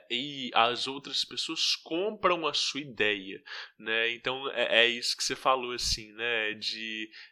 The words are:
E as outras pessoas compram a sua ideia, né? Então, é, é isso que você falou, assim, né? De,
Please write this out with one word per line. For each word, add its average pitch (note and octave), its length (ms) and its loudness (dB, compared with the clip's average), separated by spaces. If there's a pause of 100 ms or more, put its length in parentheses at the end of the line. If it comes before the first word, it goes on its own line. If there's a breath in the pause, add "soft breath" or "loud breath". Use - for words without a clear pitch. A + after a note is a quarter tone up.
E C3+ 440 -6
as A#2 340 4
outras C#3 380 -4
pessoas - 500 -2
compram F3+ 720 0
a C#3+ 80 2
sua - 260 0
ideia, G#2 640 -2 (360 loud breath)
né? A2+ 360 0
Então, C3 380 -4
é, A#2 320 6
é A#2+ 40 8
isso A#2+ 300 0
que - 60 -2
você C3 120 0
falou, C3 360 2
assim, A2+ 420 -2
né? A2 400 0
De, A2 560 -6 (220 soft breath)